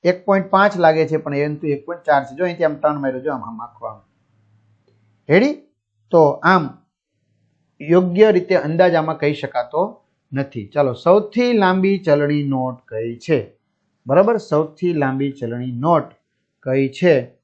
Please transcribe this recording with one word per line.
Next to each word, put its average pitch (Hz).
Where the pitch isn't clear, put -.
એક 180
પોઇન્ટ 196
પાંચ 196
લાગે 160
છે 156
પણ 151
એનું 147
તો 156
એક 143
પોઇન્ટ 175
ચાર 143
છે. 127
જો 170
અહીંથી 170
આમ 151
ટર્ન 147
માર્યો, 131
જો 147
આમ, 127
આમ 113
આખો 117
આમ. 107
રેડી? 214
તો 151
આમ 175
યોગ્ય 180
રીતે 180
અંદાજ 170
આમાં 156
કહી 147
શકાતો 143
નથી. 131
ચાલો, 139
સૌથી 214
લાંબી 190
ચલણી 147
નોટ 131
કઈ 117
છે? 147
બરાબર? 202
સૌથી 160
લાંબી 139
ચલણી 123
નોટ 147
કઈ 135
છે? 139